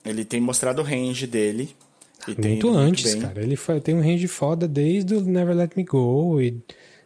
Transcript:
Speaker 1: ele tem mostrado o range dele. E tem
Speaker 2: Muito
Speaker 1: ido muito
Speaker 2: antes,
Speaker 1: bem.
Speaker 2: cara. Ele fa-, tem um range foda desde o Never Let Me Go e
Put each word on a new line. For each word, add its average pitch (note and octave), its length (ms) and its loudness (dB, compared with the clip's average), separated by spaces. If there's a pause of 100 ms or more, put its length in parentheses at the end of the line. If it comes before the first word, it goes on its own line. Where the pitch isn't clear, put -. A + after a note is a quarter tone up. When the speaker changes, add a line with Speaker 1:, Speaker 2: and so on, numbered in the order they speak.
Speaker 1:
ele A2 200 -6
tem A#2+ 160 -4
mostrado B2+ 400 0
o D#3 40 -2
range B2+ 420 -4
dele. A2+ 500 -2 (500)
E G#2+ 80 -8
tem G#2+ 180 0
Speaker 2:
Muito A2 160 0
Speaker 1:
ido A3+ 80 4
muito - 20 4
Speaker 2:
antes, C#3 360 4
Speaker 1:
bem. A2 80 -2
Speaker 2:
cara. G2+ 200 -6
Ele C3 140 -2
fa-, D#3 240 -2
tem D#3 140 0
um E3+ 60 2
range E3+ 280 2
foda E3+ 400 -2
desde F3 460 2
o G#3+ 60 2
Never F3+ 360 2
Let E3+ 200 0
Me F#3 80 -2
Go C#3 560 2
e A#2+ 220 -2 (440)